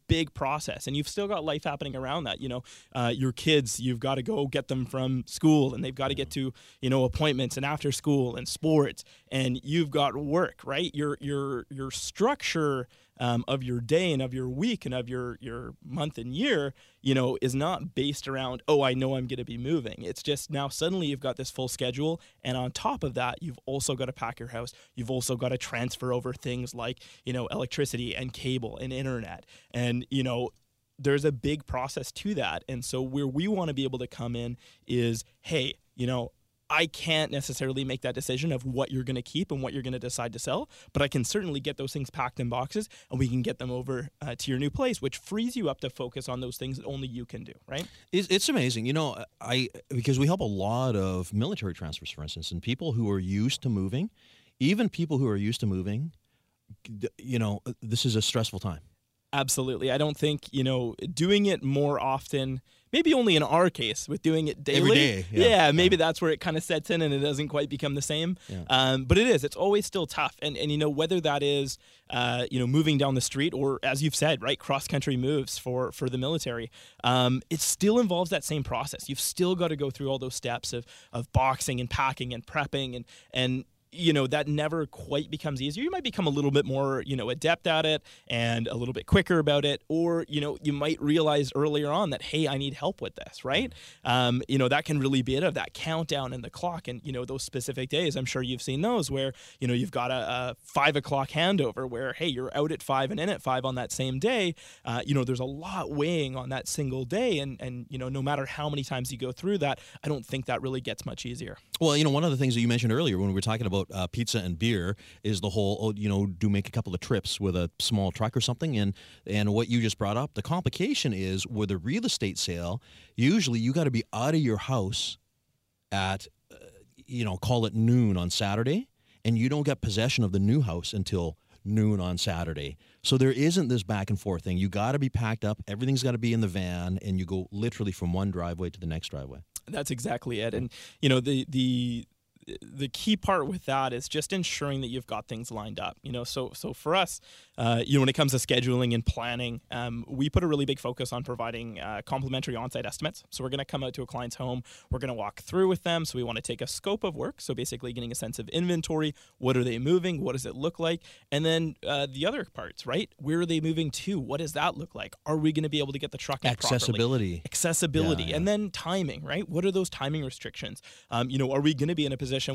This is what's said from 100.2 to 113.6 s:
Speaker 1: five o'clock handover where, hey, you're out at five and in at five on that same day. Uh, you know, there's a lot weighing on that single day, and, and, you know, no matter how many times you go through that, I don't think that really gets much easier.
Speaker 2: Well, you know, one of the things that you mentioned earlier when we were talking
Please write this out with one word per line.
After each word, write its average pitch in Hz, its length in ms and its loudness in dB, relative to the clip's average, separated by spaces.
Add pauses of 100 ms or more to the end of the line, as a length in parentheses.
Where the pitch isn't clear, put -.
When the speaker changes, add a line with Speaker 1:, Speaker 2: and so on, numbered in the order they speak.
Speaker 1:
five 143 380 4
o'clock 135 340 -2
handover 151 580 2
where, 123 240 -4
hey, 170 140 -6
you're 127 280 -4
out 156 180 0
at - 100 -6
five 135 280 0
and - 80 -4
in 175 120 0
at 165 100 -4
five 127 240 0
on 131 120 -2
that 123 160 -4
same 131 260 -2
day. 202 380 2 (280)
Uh, 120 220 -2
you 143 80 2
know, 131 100 4
there's 123 160 0
a 127 40 -2
lot 160 460 -6
weighing 147 460 0
on 127 140 -6
that 131 180 -4
single 131 380 -2
day, 196 320 0
and, 139 240 -6
and, 123 260 -8
you - 80 -8
know, 127 140 -6
no 135 100 -4
matter 139 240 0
how 151 240 -4
many 143 160 -2
times 127 260 -4
you 139 60 -8
go 123 160 -4
through 196 260 0
that, 143 200 0 (260)
I 147 40 -2
don't 139 180 -4
think 135 200 -4
that 123 140 0
really 131 220 -4
gets - 240 -8
much - 180 -8
easier. 120 320 -10 (240)
Speaker 2:
Well, 151 160 6
you 151 80 6
know, 147 60 6
one 147 140 4
of 170 60 4
the 135 60 2
things 127 180 4
that 117 60 4
you 117 80 6
mentioned 117 240 4
earlier 127 240 4
when 98 120 2
we 95 60 2
were 95 60 2
talking 110 260 0